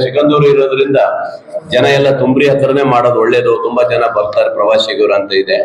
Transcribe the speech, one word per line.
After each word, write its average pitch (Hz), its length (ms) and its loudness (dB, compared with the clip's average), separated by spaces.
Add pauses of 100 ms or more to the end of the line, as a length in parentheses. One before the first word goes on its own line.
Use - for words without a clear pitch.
ಸಿಗಂದೂರು 147 460 2
ಇರೋದ್ರಿಂದ 135 500 2 (720)
ಜನ 123 140 2
ಎಲ್ಲ 139 240 2 (100)
ತುಮ್ರಿ 131 300 2
ಹತ್ರನೇ 135 340 0
ಮಾಡೋದು 120 360 0
ಒಳ್ಳೇದು, 120 360 2
ತುಂಬಾ 117 280 -2
ಜನ 117 200 0 (140)
ಬರ್ತಾರೆ 107 320 -2
ಪ್ರವಾಸಿಗರು 104 640 0
ಅಂತ 98 200 -2
ಇದೆ. 95 320 0